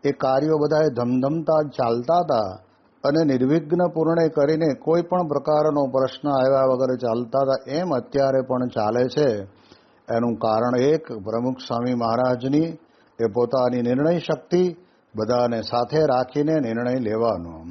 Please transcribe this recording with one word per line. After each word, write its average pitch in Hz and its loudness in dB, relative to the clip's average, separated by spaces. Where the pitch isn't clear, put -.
એ 143 2
કાર્યો 143 0
બધાએ 151 2
ધમધમતા 139 0
ચાલતા 123 0
હતા 120 0
અને 156 2
નિર્વિઘ્ન 151 2
પૂર્ણ 160 2
કરીને 156 2
કોઈ 165 0
પણ 175 -2
પ્રકારનો 147 0
પ્રશ્ન 131 -2
આવ્યા 135 4
વગર 131 2
ચાલતા 120 -2
હતા. 135 -2
એમ 175 -2
અત્યારે 135 0
પણ 127 -2
ચાલે 120 0
છે. 123 0
એનું 117 0
કારણ 117 0
એક 151 2
પ્રમુખ 113 -6
સ્વામી 123 -4
મહારાજની 127 0
એ 117 0
પોતાની 123 0
નિર્ણય 143 0
શક્તિ, 170 -2
બધાને 117 0
સાથે 120 -2
રાખીને 147 0
નિર્ણય 123 -2
લેવાનો. 107 -2